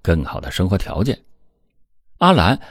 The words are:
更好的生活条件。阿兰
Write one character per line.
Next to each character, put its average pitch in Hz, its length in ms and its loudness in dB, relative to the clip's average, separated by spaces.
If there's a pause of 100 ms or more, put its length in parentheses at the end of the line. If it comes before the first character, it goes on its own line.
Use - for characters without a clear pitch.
更 82 240 0
好 - 160 -10
的 - 100 -10
生 92 180 -2
活 98 80 2
条 - 240 -4
件。 123 160 -2 (1000)
阿 185 160 4
兰 117 260 2 (120)